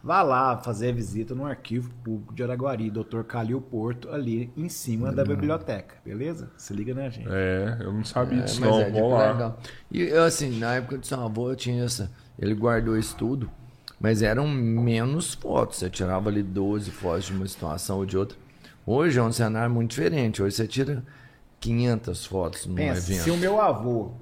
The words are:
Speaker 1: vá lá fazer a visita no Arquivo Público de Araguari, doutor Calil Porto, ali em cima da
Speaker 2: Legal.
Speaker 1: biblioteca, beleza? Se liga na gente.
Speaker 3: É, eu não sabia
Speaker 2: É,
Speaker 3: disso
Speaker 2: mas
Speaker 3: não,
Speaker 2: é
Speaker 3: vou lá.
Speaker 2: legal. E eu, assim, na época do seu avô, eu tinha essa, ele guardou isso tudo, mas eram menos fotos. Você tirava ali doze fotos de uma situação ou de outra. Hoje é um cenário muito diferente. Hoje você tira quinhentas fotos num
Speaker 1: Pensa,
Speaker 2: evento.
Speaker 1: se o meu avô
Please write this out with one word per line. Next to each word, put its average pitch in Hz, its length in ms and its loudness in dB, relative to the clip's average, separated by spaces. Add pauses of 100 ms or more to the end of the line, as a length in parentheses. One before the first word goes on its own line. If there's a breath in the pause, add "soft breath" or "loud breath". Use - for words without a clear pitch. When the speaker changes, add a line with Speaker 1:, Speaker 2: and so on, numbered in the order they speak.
Speaker 1:
vá 185 220 4
lá 127 340 4
fazer 117 300 -2
a 123 40 2
visita 113 440 -4
no 139 100 -6
Arquivo 123 420 -6 (140)
Público 113 320 -6
de 123 80 -6
Araguari, 120 480 -2
doutor 113 320 -4
Calil 117 380 -2
Porto, 120 500 -6
ali 123 460 -4
em 160 120 -4
cima 123 440 -2
da 127 100 2
Speaker 2:
Legal. 104 140 2
Speaker 1:
biblioteca, 147 580 -2 (100)
beleza? 123 520 -6
Se - 180 -12
liga 107 200 -4
na 135 140 -4
gente. 113 220 -10
Speaker 3:
É, 95 480 0
eu 92 140 -4
não 107 120 -2
sabia 127 360 0
Speaker 2:
É, - 20 -2
Speaker 3:
disso 123 180 -4
Speaker 2:
mas 113 100 6
Speaker 3:
não, 110 100 8
Speaker 2:
é 101 100 2
Speaker 3:
vou 110 200 4
lá. 110 200 6
Speaker 2:
legal. 117 280 -2 (300 loud breath)
E - 140 -2
eu, 165 220 6
assim, 147 340 2
na 117 160 0
época 127 240 -4
do 120 80 -12
seu 131 180 -4
avô, 113 260 -2
eu 127 60 -2
tinha 120 280 0
essa, 117 260 -2 (260 loud breath)
ele 101 160 0
guardou 113 460 2
isso - 160 -2
tudo, 120 340 -2 (520 loud breath)
mas 107 220 4
eram 120 260 4
menos 120 880 2
fotos. - 440 0
Você 92 100 -2
tirava 92 400 0
ali 104 140 2
doze 98 480 -2
fotos 90 360 -2
de 95 60 -6
uma 95 140 -2
situação 87 520 -4
ou 95 60 0
de 95 140 0
outra. 98 180 -2 (480 loud breath)
Hoje 135 360 4
é - 20 6
um 113 80 4
cenário 117 420 2
muito 117 180 2
diferente. 135 520 0
Hoje 98 140 0
você 110 100 0
tira 131 380 -2 (560 loud breath)
quinhentas 117 680 0
fotos 90 400 -4
num 92 80 -4
Speaker 1:
Pensa, 90 380 0
Speaker 2:
evento. 90 100 0
Speaker 1:
se 165 80 2
o 175 60 2
meu 190 240 2
avô 117 500 0 (120)